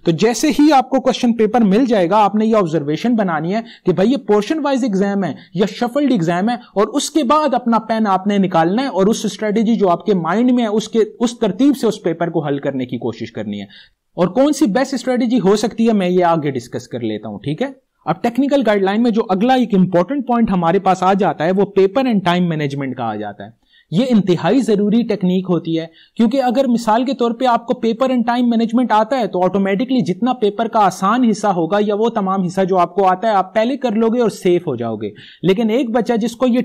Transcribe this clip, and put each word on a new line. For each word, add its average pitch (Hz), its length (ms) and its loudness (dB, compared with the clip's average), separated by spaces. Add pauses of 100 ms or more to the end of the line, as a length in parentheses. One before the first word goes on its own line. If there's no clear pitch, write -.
तो 170 80 2
जैसे 233 360 0
ही 294 220 6
आपको 262 280 2
क्वेश्चन 240 340 0
पेपर 226 300 2
मिल 214 220 4
जाएगा 202 320 2
आपने 214 280 2
ये 220 80 0
ऑब्जर्वेशन 165 600 0
बनानी 175 360 -2
है 226 120 -4 (220)
कि 175 80 2
भाई 190 140 2
ये 269 100 2 (100)
पोर्शन 208 320 2
वाइज 277 240 0
एग्जाम 202 400 0
है 147 120 -4 (200)
या 202 120 0
शफल्ड 247 440 -2
एग्जाम 180 380 0
है, 240 100 -4 (160)
और 202 140 2
उसके 285 340 -2
बाद 294 320 2
अपना 233 240 0
पेन 220 280 -2
आपने 196 320 0
निकालना 180 420 2
है 269 80 -4
और 190 200 2
उस 226 240 -2
स्ट्रेटजी 214 420 0
जो 190 120 2
आपके 175 260 0
माइंड 190 380 0
में 240 120 2
है 214 80 -2
उसके, 220 280 -2
उस 233 420 -2
तरतीब 240 320 2
से 233 140 -2
उस - 180 -2
पेपर 165 240 -2
को 160 160 -2
हल 143 140 -4
करने 135 260 -4
की 123 120 -6
कोशिश 113 320 -8
करनी 104 300 -8
है। 98 80 -12 (500)
और 175 120 0
कौन 269 220 2
सी 294 180 0
बेस्ट 262 260 -2
स्ट्रेटजी 247 440 0
हो 190 160 2
सकती 226 300 -2
है 226 80 2
मैं 185 160 2
ये 180 160 2
आगे 160 260 0
डिस्कस 123 360 -8
कर 120 140 -8
लेता 110 280 -6
हूँ। 101 160 -10
ठीक 151 160 -6
है, 269 140 -8 (300)
अब 160 180 -2
टेक्निकल 262 400 0
गाइडलाइन 208 380 0
में 240 100 2
जो 214 120 0
अगला 220 340 0
एक 226 160 -2
इंपॉर्टेंट 185 540 2
पॉइंट 233 240 0
हमारे 175 280 0
पास 185 240 0
आ 190 120 4
जाता 165 300 0
है 180 60 0
वो 196 260 0
paper 196 260 2
and 220 220 0
time 175 260 0
management 139 460 -6
का 127 60 -6
आ 110 120 -4
जाता 104 280 -10
है। 104 100 -18 (380)
ये 214 140 0
इंतहाई 196 560 2
जरूरी 208 420 2
टेक्निक 185 440 -2
होती 165 280 -2
है, 165 140 -6 (280)
क्योंकि 233 220 2
अगर 254 280 0
मिसाल 233 380 0
के 269 80 -2
तौर 233 200 -2
पे 254 120 -4
आपको 240 280 0 (100)
paper 233 260 0
and 247 180 0
time 240 240 0
management 233 400 0
आता 220 260 2
है 220 100 -2
तो 180 120 -4
ऑटोमेटिकली 196 640 0
जितना 185 320 -2
पेपर 220 340 -2
का 226 120 0
आसान 202 440 0
हिस्सा 214 280 2
होगा 175 280 0
या 208 160 0
वो 220 140 0
तमाम 196 340 -2
हिस्सा 180 200 -2
जो 185 120 0
आपको 175 280 2
आता 185 240 2
है 214 80 2
आप 185 200 0
पहले 233 220 0
कर 240 160 -2
लोगे 226 260 2
और 226 120 2
सेफ 175 360 0
हो 131 80 -4
जाओगे। 113 360 -6 (320)
लेकिन 208 280 2
एक 233 200 0
बच्चा 240 260 0
जिसको 233 300 -2
ये 240 180 2